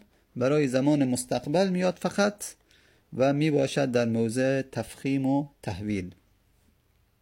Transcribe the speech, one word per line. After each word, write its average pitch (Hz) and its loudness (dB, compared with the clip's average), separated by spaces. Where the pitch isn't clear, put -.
برای 139 2
زمان 135 2
مستقبل 147 0
میاد 180 0
فقط 202 -2
و 135 2
میباشد 143 0
در 120 2
موضع 117 0
تفخیم 135 -4
و 143 0
تحویل. 98 -6